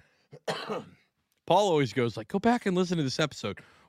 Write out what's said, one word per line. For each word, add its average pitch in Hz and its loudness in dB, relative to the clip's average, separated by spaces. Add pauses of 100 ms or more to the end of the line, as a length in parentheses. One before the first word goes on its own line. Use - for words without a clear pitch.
(460)
<coughs> - -6 (640)
Paul 196 4
always 147 2
goes 120 0
like, 110 -10
"Go 202 -2
back 233 2
and 185 0
listen 180 2
to 160 0
this 131 -2
episode." 113 -4 (280)